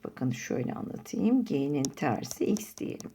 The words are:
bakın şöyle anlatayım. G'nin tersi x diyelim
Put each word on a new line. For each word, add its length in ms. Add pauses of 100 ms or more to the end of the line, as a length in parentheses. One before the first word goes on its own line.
bakın 260
şöyle 420
anlatayım. 720
G'nin 380
tersi 600
x 320
diyelim 380